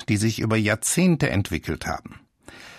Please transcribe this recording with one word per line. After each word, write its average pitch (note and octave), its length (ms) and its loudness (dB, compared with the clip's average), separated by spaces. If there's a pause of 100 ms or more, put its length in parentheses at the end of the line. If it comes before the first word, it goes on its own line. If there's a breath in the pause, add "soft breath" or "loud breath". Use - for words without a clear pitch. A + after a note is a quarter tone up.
die A2 80 2
sich A2 240 0
über A2 160 0
Jahrzehnte C#3 760 2
entwickelt D#2+ 560 -2
haben. - 360 -8 (580 loud breath)